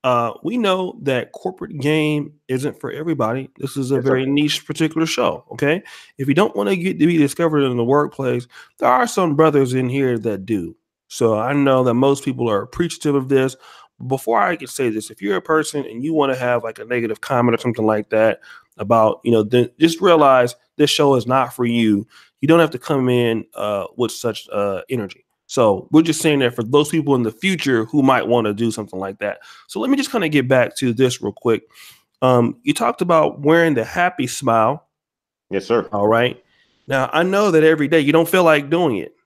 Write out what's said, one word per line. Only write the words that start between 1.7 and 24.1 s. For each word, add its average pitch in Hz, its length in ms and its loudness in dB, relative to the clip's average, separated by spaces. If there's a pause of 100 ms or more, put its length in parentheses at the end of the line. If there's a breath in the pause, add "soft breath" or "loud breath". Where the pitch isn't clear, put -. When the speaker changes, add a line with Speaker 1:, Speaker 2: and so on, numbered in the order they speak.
Speaker 1:
game 151 520 -2 (160)
isn't 131 320 -6
for 127 120 -10
everybody. 131 680 -4
This 135 180 -10
is 135 160 -4
a 139 40 2
Speaker 2:
Yes, 123 80 -2
sir. 131 60 0
Speaker 1:
very 131 160 0
niche 147 400 -2
particular 160 400 -2
show, 117 460 -2
okay? 147 320 -2 (340 loud breath)
If 135 120 -4
you 139 40 2
don't 190 220 2
wanna 196 200 0
get 170 240 -4
to 151 80 4
be 170 100 2
discovered 151 460 0
in 127 120 -2
the 120 80 -2
workplace, 131 640 -2 (300 loud breath)
there 254 120 2
are 254 160 4
some 180 300 -2
brothers 143 380 4
in 127 160 -2
here 127 300 0
that 104 260 -6
do. 92 320 -4 (320)
So 110 280 0
I 120 160 -2
know 139 300 2
that 123 100 2
most 139 300 2
people 123 260 -4
are 101 120 0
appreciative 156 540 -4
of 131 120 -2
this. 131 280 2 (520 loud breath)
Before 135 320 -2
I 180 160 0
can 170 120 -14
say 127 220 -4
this, 107 200 -8
if - 120 -18
you're 196 160 -2
a 175 40 -4
person 156 440 -2
and 117 180 -12
you 160 100 -4
wanna 139 220 0
have, 123 280 -2
like, 113 160 -10
a 110 60 -14
negative 117 360 -4
comment 120 340 2
or - 60 -6
something 113 240 -2
like 107 240 0
that 110 300 2 (380 loud breath)
about, 110 460 2
you 120 80 0
know, 113 100 4
then 117 380 0
just 165 200 2
realize 143 560 4 (200)
this 147 160 2
show 143 240 4
is 120 100 -2
not 127 280 -2
for 123 120 -4
you. 113 400 0 (360 soft breath)
You 143 60 -2
don't 165 120 6
have 160 120 4
to 123 80 -10
come 131 300 -2
in, 120 360 0 (100)
uh, 101 300 -4 (100)
with 117 160 -2